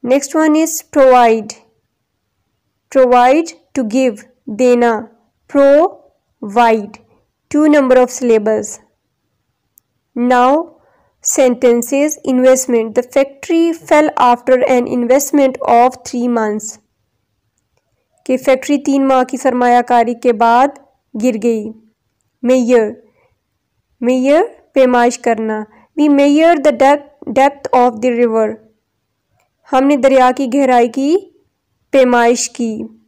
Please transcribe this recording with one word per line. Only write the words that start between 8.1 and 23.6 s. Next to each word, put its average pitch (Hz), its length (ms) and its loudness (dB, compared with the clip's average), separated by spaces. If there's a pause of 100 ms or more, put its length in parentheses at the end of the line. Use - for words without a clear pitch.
syllables। 220 680 -2 (1400)
Now 254 600 0 (480)
sentences, 254 1000 0
investment, 254 680 0
the 247 80 -2
factory 311 720 -2
fell 311 440 0
after 247 500 0
an 247 200 0
investment 262 720 0 (100)
of 247 380 2
three 247 220 -6
months, 214 500 -4 (1500)
कि 254 120 -2
फैक्ट्री 262 400 -2
तीन 277 280 -2
माह 262 180 0
की 262 140 -8
सरमायाकारी 247 760 0
के 240 200 -2
बाद 233 460 0 (360)
गिर 226 220 -2
गई। 220 280 -4 (800)
मेजर, 240 520 0 (1080)